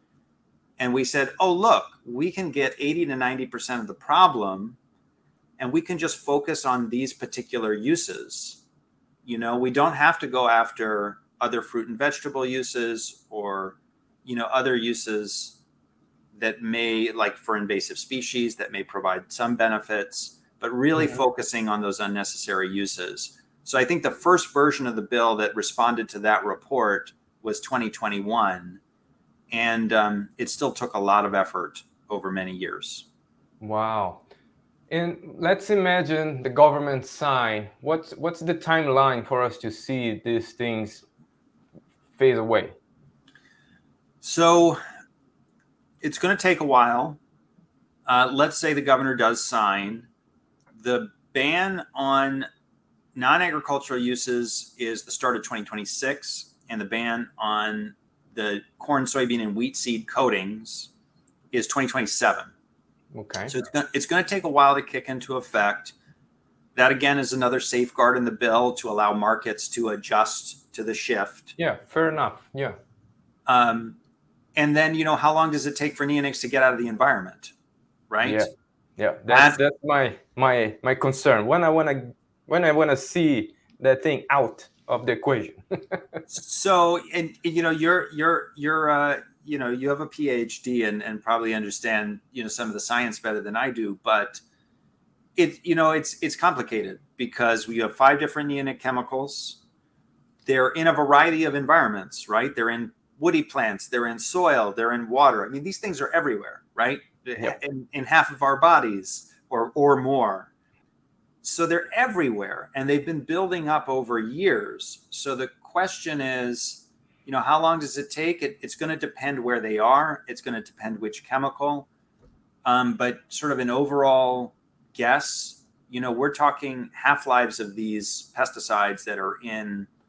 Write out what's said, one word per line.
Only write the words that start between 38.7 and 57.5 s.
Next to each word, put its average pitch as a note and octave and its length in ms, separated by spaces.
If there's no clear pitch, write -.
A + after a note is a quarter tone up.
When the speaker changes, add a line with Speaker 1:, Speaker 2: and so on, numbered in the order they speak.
Speaker 2:
for B2 160
us A#2+ 140
to A2 120
see A#2 540
these A#2 300
things A2 500
fade B2+ 200
away? A2 340
Speaker 1:
So E3+ 560
it's D3 180
gonna F#3 200
take F3+ 240
a D3+ 40
while. B2+ 540
Uh, B2+ 240
let's D3 260
say D#3 160
the C#3+ 80
governor C3+ 340
does A#2 280
sign. G#2 640
The B2 300
ban E3+ 600
on C3+ 520
non-agricultural C#3+ 840
uses B2 800
is A2+ 260
the - 80
start B2 240
of G#2 80
twenty A2 220
twenty-six, - 880
and A2 100
the G#2 60
ban A#2 520
on G#2+ 580